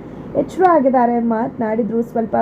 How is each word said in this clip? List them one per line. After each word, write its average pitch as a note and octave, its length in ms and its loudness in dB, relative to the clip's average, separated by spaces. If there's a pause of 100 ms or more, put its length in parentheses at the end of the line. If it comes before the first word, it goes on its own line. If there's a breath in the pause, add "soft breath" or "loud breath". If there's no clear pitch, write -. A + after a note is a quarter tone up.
(380 loud breath)
ಎಚ್ಚರ C#4+ 320 -2
ಆಗಿದ್ದಾರೆ, B3 500 4
ಮಾತನಾಡಿದ್ರು A3+ 840 -2
ಸ್ವಲ್ಪ, A3+ 400 -4